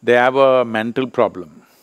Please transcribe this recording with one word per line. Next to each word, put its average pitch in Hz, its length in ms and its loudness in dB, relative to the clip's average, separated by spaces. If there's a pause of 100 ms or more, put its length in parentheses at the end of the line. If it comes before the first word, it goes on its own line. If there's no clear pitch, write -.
they 117 120 2
have 127 220 2
a 131 280 2
mental 117 440 -6
problem. 90 540 -6 (200)